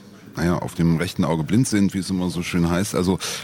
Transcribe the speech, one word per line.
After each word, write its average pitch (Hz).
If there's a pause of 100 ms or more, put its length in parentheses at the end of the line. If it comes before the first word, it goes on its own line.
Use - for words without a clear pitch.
(360)
naja, 85
auf -
dem 82
rechten 90
Auge 80
blind 98
sind, 101
wie 98
es 90
immer 90
so 85
schön 85
heißt, 87
also 90 (260)